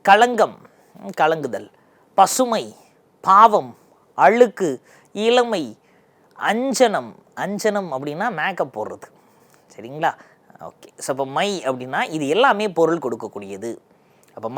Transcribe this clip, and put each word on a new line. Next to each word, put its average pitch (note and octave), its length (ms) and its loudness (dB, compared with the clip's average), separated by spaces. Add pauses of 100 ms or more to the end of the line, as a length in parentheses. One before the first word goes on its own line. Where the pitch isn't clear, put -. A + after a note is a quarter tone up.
களங்கம், G#3 480 4 (440)
ம், - 220 -16
கலங்குதல். C3+ 460 -2 (500)
பசுமை, G#3 460 2 (640)
பாவம், F#3+ 440 6 (540)
அழுக்கு, G3+ 440 4 (540)
இளமை, A#3 400 0 (880)
அஞ்சனம். A3 600 0 (340)
அஞ்சனம் G3+ 520 -4
அப்படின்னா D3 300 -6 (120)
மேக்கப் E3 380 -4
போடுறது. - 320 -10 (680)
சரிங்களா? C3+ 380 -6 (560)
ஓகே. - 200 -20 (160)
So, - 100 -6
அப்ப C3+ 100 -4 (140)
மை G3 100 0 (200)
அப்படின்னா C3 320 -6 (160)
இது D#3 80 -4 (100)
எல்லாமே G#3+ 320 2 (120)
பொருள் E3 260 2
கொடுக்கக்கூடியது. G#2 640 -10 (640)
அப்ப A2 100 -10 (120)